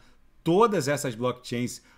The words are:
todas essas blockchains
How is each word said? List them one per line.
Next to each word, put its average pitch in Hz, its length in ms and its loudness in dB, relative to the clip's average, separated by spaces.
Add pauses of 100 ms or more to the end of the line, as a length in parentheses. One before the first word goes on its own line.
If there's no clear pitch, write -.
(420)
todas 185 460 2
essas 139 260 -2
blockchains 120 680 -4 (180)